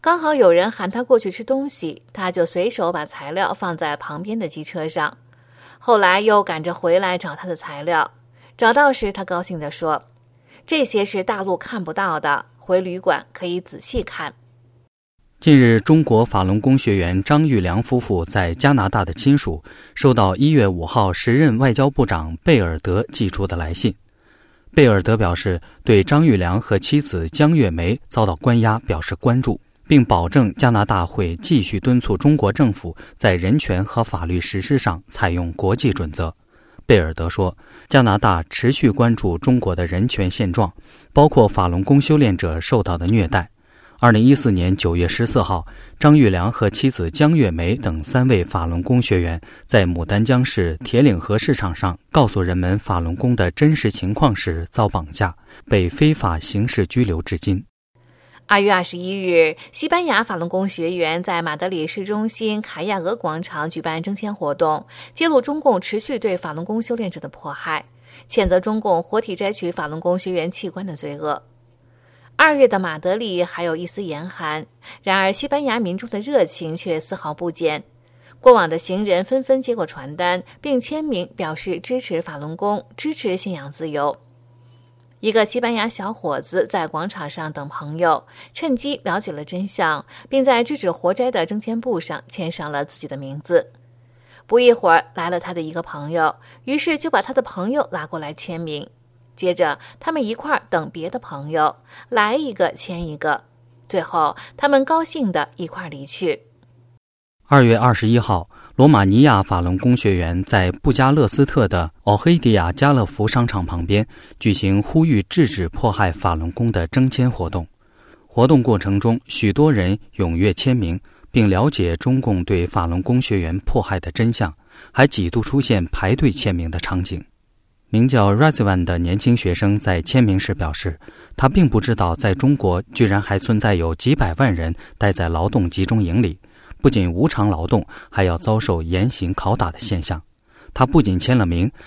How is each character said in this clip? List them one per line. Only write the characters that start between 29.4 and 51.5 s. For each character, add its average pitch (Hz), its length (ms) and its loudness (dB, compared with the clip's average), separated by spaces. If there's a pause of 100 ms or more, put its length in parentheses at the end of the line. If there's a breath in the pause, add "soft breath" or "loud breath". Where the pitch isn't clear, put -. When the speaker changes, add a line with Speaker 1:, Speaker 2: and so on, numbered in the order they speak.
Speaker 2:
注， - 180 -2 (260)
并 135 200 6
保 85 240 2
证 120 240 4
加 127 160 2
拿 104 160 2
大 92 200 0
会 85 380 -4
继 135 180 2
续 - 160 -4
敦 123 220 2
促 107 160 0
中 147 220 4
国 101 120 2
政 120 220 2
府 85 240 -10 (220 loud breath)
在 98 180 2
人 95 240 2
权 95 240 -2
和 117 180 -2
法 82 240 -4
律 87 140 -2
实 95 220 -4
施 135 180 0
上 92 300 -2
采 95 200 -2
用 87 220 -2
国 98 240 0
际 117 160 0
准 85 180 -4
则。 82 240 -6 (520 soft breath)
贝 107 120 6
尔 80 160 0
德 82 140 -4
说， 92 260 -2 (360 loud breath)
加 139 100 6
拿 107 180 4
大 92 320 2
持 - 220 0
续 - 180 2
关 117 240 2
注 90 240 -2
中 127 220 2
国 92 160 -2
的 87 100 -2
人 92 220 0
权 92 240 -2
现 95 220 -2
状， 101 180 0 (400 soft breath)
包 147 160 6
括 120 180 6
法 92 220 0
轮 87 160 0
功 139 160 4
修 151 160 2
炼 113 220 4
者 80 240 -4
受 113 200 0
到 87 160 -2
的 85 100 -2
虐 101 200 2
待。 90 220 -2 (540 soft breath)
二 120 80 8
零 110 100 6
一 131 140 8
四 123 160 0
年 92 240 2
九 87 220 -2
月 87 100 2
十 113 180 -2
四 117 160 0
号， 90 240 -2 (320 loud breath)
张 151 200 8
玉 127 120 8
良 92 220 0
和 104 180 0
妻 131 220 0
子 82 180 -4
江 151 240 2
月 131 160 4
梅 85 240 -2
等 80 300 -4
三 127 240 0
位 98 160 4
法 85 220 -4
轮 85 180 -2
功 123 180 2
学 92 200 0
员 85 180 -4 (260 loud breath)
在 101 200 4
牡 87 180 -2
丹 101 220 0
江 127 180 4
市 85 400 -2
铁 123 180 2
岭 117 160 6
河 104 200 -2
市 139 160 0